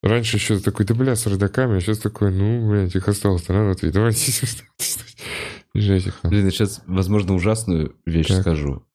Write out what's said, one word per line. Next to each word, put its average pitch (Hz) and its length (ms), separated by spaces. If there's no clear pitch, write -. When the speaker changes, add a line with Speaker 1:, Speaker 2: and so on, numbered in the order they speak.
Speaker 1:
Раньше 110 360
ещё 101 240
такой: 104 240
«Да, 113 100
бля, 127 200
с 110 120
родаками», 101 500
а 90 40
щас 107 180
такой: 104 320
«Ну, 107 400
блядь, 98 240
их 92 140
осталось-то 98 440
рано 101 180
ответить. 82 240
Давайте 113 360
<laughs> - 1400
езжайте 95 380
к - 120
нам». 87 80
Speaker 2:
Блин, 101 140
я 95 60
щас, 98 360
возможно, 95 480
ужасную 95 600
вещь 82 240
Speaker 1:
Так. 95 120
Speaker 2:
скажу. 73 540